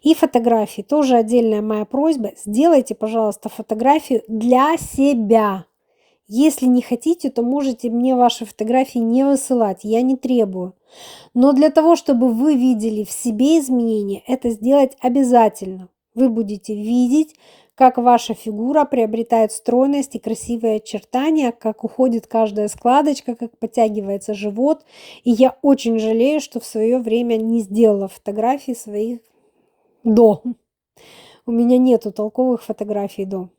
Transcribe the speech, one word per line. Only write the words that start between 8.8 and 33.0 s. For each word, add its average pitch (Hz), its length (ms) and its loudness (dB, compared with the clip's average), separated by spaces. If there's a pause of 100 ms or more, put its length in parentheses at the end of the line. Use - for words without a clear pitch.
не 233 240 2
высылать, 247 600 0
я 220 180 0
не 254 160 0
требую. 196 580 -2 (580)
Но 262 200 4
для 294 160 4
того, 320 260 4
чтобы 254 340 0
вы 269 260 0
видели 226 500 0
в - 60 -16
себе 254 480 0
изменения, 226 680 -2
это 247 220 -2
сделать 262 500 2
обязательно. 233 880 0 (300)
Вы 254 120 2
будете 214 460 -6
видеть, 247 600 0 (420)
как 254 220 2
ваша 240 340 0
фигура 233 520 -4
приобретает 226 680 -2
стройность 262 640 -2
и 214 40 -8
красивые 226 580 -6
очертания, 262 760 -2
как 220 320 -8
уходит 233 420 -2
каждая 214 440 -2
складочка, 262 680 0
как 233 240 -14
подтягивается 214 760 -2
живот. 214 500 -2 (400)
И 247 60 -2
я 247 320 2
очень 233 380 2
жалею, 233 420 0
что - 180 -12
в - 60 -16
свое 226 320 -2
время 233 400 -2
не 226 220 -2
сделала 202 480 2
фотографии 226 640 -6
своих 226 480 -8 (840)
до. 220 380 4 (1040)
У 240 60 -6
меня 240 260 2
нету 240 340 2
толковых 233 520 -2
фотографий 202 640 -6